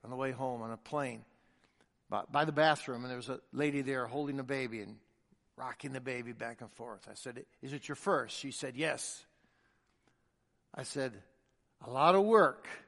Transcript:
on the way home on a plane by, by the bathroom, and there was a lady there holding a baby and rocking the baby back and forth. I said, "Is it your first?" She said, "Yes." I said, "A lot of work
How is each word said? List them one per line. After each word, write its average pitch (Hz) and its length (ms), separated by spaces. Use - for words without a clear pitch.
on 110 60
the 127 80
way 135 140
home 123 300
on 113 100
a 113 60
plane 123 480
by, 104 200
by 147 160
the 156 60
bathroom, 143 520
and 127 60
there 123 80
was 120 120
a 127 120
lady 143 300
there 131 240
holding 139 340
a 135 40
baby 127 380
and 104 180
rocking 131 380
the 135 80
baby 123 320
back 117 280
and 110 120
forth. 113 360
I - 40
said, 127 320
"Is 135 120
it 143 140
your 147 80
first?" 139 420
She 135 140
said, 131 240
"Yes." - 500
I 131 80
said, 127 400
"A - 80
lot 147 260
of 196 80
work 208 440